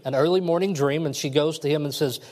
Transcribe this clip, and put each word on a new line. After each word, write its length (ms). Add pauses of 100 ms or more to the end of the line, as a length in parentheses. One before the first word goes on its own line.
an 100
early 260
morning 320
dream, 320
and 120
she 120
goes 320
to 80
him 160
and 80
says, 280 (120)